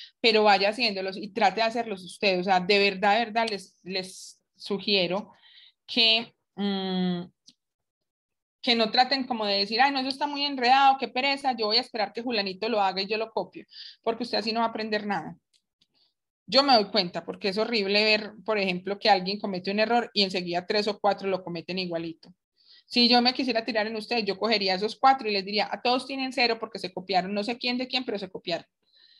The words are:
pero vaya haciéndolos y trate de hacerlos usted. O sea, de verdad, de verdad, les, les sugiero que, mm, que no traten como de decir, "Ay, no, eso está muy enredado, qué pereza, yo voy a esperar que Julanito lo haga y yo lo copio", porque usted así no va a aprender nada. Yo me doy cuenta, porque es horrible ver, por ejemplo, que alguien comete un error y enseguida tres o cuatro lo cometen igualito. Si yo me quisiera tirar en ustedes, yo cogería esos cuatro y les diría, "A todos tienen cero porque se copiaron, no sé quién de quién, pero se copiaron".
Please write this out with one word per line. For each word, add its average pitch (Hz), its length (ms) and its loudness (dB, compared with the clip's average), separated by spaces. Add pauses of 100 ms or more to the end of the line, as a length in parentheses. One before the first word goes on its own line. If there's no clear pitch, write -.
(200)
pero 214 240 6
vaya 196 260 6
haciéndolos 202 460 -4
y 170 120 -10
trate 214 280 2
de 220 100 2
hacerlos 226 380 -4
usted. 185 360 0
O 180 40 -4
sea, 185 160 4
de 196 180 4
verdad, 202 400 4
de 233 80 0
verdad, 226 220 -2
les, 196 340 -10
les 185 580 -10 (160)
sugiero 196 760 0 (540)
que, 226 480 2 (220)
mm, 185 680 -2 (1400)
que 240 140 2
no 226 160 2
traten 254 320 2
como 226 200 -4
de 202 140 0
decir, 214 220 -2
"Ay, 277 100 6
no, 277 80 -2
eso 262 100 -4
está 285 200 -4
muy 285 160 -4
enredado, 269 540 4
qué 254 100 -6
pereza, 277 480 -2
yo 220 100 -2
voy 214 120 2
a - 20 4
esperar 220 320 -4
que 233 100 -8
Julanito 202 460 -4
lo 226 120 0
haga 190 220 0
y 196 60 -6
yo 214 100 -2
lo 220 140 -6
copio", 175 340 -8 (360)
porque 226 200 -2
usted 226 160 -4
así 220 140 -2
no 226 80 -2
va 226 60 2
a - 20 -2
aprender 214 360 -4
nada. 170 320 -6 (1080)
Yo 254 160 2
me 277 120 6
doy 214 160 4
cuenta, 180 340 -2
porque 185 240 -6
es 190 100 -2
horrible 214 460 0
ver, 214 300 0 (100)
por 214 140 0
ejemplo, 190 400 -2
que 220 120 2
alguien 196 300 2
comete 190 320 -4
un 208 80 0
error 226 340 2
y 208 80 2
enseguida 180 440 -2
tres 214 200 0
o 202 140 -4
cuatro 196 280 0
lo 185 140 -2
cometen 175 360 -8
igualito. 165 540 -8 (540)
Si 240 220 2
yo 240 140 6
me 247 100 2
quisiera 240 320 -2
tirar 214 220 -2
en 226 100 -8
ustedes, 220 280 -4
yo 190 140 -4
cogería 202 360 0
esos 208 220 -4
cuatro 262 320 4
y 208 40 0
les 196 120 -2
diría, 202 260 -2
"A - 100 -8
todos 254 260 0
tienen 269 260 -6
cero 240 280 0
porque 220 180 -10
se 180 140 -8
copiaron, 185 420 -2
no 202 80 -2
sé 240 160 -4
quién 247 200 -4
de 247 100 -6
quién, 254 160 -4
pero 226 140 -4
se 190 100 -8
copiaron". - 380 -6 (540)